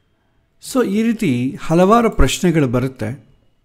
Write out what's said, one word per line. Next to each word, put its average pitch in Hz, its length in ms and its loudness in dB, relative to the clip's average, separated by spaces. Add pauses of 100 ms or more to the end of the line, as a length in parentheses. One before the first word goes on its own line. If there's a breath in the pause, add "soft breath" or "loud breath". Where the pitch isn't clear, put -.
(720)
So 240 140 2
ಈ 208 160 -2
ರೀತಿ 143 580 -2
ಹಲವಾರು 202 500 2
ಪ್ರಶ್ನೆಗಳು 151 580 2
ಬರುತ್ತೆ, 127 600 -6 (360)